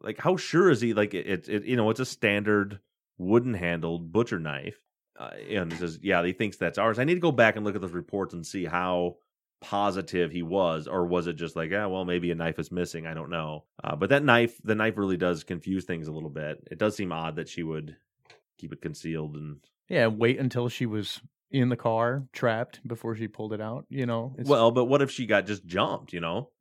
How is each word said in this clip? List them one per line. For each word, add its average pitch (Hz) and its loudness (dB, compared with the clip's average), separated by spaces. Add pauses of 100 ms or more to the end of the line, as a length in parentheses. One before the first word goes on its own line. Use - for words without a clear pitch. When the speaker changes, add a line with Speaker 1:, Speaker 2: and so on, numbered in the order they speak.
Speaker 1:
like, - -8
how 185 2
sure 175 4
is 117 4
he? 113 2
Like, 104 2
it, 92 -4
it, 92 -2
it, 104 -2
you 127 0
know, 110 4
it's 113 0
a 131 -2
standard 101 2 (380)
wooden-handled 87 0
butcher 107 0
knife. 73 -8 (400)
Uh, 57 -12 (200)
and 90 -2
he 82 -8
says, 82 -6
"Yeah, 90 2
he 92 0
thinks 107 -4
that's 85 -2
ours." 110 0
I 131 2
need 165 2
to 180 -2
go 165 2
back 113 6
and 104 -4
look 101 0
at 101 -4
those 90 -6
reports 87 -4
and 82 -8
see 95 -6
how 87 0 (440)
positive 95 0
he 85 -4
was, 82 0
or 87 0
was 87 0
it 87 -4
just 80 -8
like, 82 -4
"Ah, 104 -2
well, 92 -4
maybe 87 -2
a 82 -2
knife 82 -4
is 80 -8
missing, 85 -6
I 80 -10
don't 78 -10
know." 78 -8 (180)
Uh, 78 -4
but 95 0
that 139 4
knife, 117 4
the 107 0
knife 107 0
really 95 2
does 87 0
confuse 92 -6
things 82 -6
a 78 -8
little 78 -8
bit. 76 -8
It 80 -14
does 107 2
seem 92 -4
odd 80 -4
that 80 -6
she 85 -8
would 78 -8 (640)
keep 78 -12
it 76 -16
concealed 78 -8
and 76 -12 (320)
Speaker 2:
Yeah, 135 4
wait 113 2
until 123 0
she 123 -4
was 107 -4 (300)
in 127 4
the 120 0
car, 120 0
trapped, 117 -2
before 113 -6
she 110 -6
pulled 107 -8
it 107 -6
out, 117 -10
you 135 -4
know? 120 -2
It's 127 -6
Speaker 1:
Well, 120 8
but 123 4
what 139 6
if 135 0
she 123 -6
got 101 6
just 101 -4
jumped, 98 0
you 87 -4
know? 87 -4 (100)